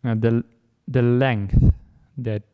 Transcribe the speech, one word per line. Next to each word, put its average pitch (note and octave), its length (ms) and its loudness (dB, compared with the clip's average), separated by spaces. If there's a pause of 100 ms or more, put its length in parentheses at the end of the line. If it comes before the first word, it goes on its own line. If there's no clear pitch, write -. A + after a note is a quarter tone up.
uh, A#2 100 -2
the, A#2 280 0 (460)
the B2+ 140 -2
length A#2+ 680 2 (440)
that A2 260 -6 (120)